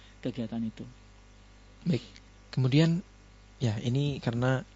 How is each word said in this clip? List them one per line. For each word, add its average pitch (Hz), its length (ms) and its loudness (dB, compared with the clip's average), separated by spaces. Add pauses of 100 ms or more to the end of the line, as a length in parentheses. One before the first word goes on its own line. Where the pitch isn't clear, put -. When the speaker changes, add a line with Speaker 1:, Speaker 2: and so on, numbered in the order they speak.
(240)
Speaker 1:
kegiatan 117 420 -6
itu. 110 160 -8 (1040)
Speaker 2:
Baik. 135 160 0 (480)
Kemudian, 156 560 4 (560)
ya, 113 240 0
ini 135 320 0
karena 123 480 0 (100)